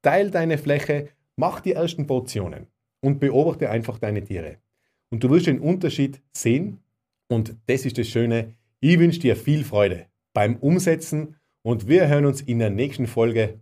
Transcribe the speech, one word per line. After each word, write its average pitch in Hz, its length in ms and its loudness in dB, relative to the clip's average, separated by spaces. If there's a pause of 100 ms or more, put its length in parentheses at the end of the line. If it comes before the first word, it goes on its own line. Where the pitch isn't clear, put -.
Teil 190 280 2
deine 165 280 0
Fläche, 143 500 -2 (280)
mach 175 240 -2
die 185 120 -2
ersten 165 340 -2
Portionen 104 600 -6 (340)
und 139 200 0
beobachte 147 500 2
einfach 113 280 -4
deine 104 260 -4
Tiere. 82 340 -10 (520)
Und 117 120 -4
du 127 80 4
wirst 170 160 4
den 139 140 0
Unterschied 147 600 -2 (120)
sehen 160 480 -2 (480)
und 113 280 -2 (100)
das 131 200 0
ist 117 120 -4
das 113 100 -4
Schöne. 117 460 -2 (260)
Ich 165 180 4
wünsche 170 220 4
dir 120 160 2
viel 147 280 0
Freude 101 420 0 (260)
beim 107 240 0
Umsetzen 160 800 0 (260)
und 113 260 -4
wir 170 200 6
hören 143 180 4
uns 139 160 -2
in 117 160 -2
der 110 120 2
nächsten 120 360 -4
Folge 113 560 0